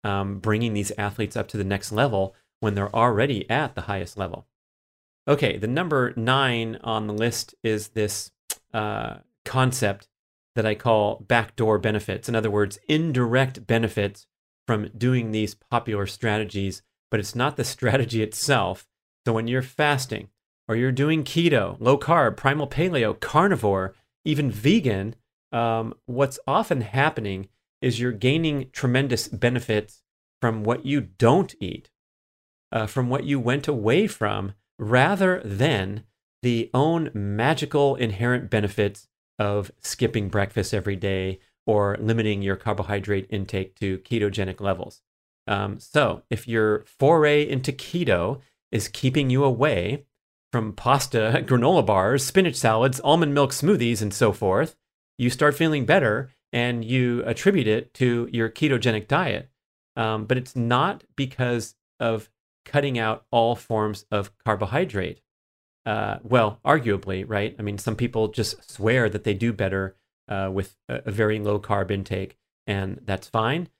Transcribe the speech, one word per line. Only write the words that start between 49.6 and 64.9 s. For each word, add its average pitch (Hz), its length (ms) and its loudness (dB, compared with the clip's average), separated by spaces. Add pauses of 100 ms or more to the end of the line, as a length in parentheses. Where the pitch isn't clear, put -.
from 110 220 -2
pasta, 123 720 0
<laughs> - 40 -8
granola 131 380 4
bars, 107 380 2
spinach 175 320 2
salads, 123 460 2
almond 151 320 4
milk 139 180 2
smoothies, 120 500 2
and 104 120 -2
so 113 180 4
forth, 104 440 0 (420)
you 123 120 2
start 147 260 2
feeling 151 300 2
better 131 460 2 (220)
and 120 320 -2
you 120 400 0
attribute 135 420 2
it 110 280 0
to 120 360 2
your 113 180 0
ketogenic 117 580 0
diet. 135 420 -2 (460)
Um, 110 300 -2
but 127 120 0
it's 127 180 -8
not 123 480 0 (120)
because 123 600 -4 (240)
of 113 300 -2 (340)
cutting 139 360 0
out 110 320 -2
all 117 240 4
forms 107 560 -4
of 101 340 -4
carbohydrate. 104 760 -2 (640)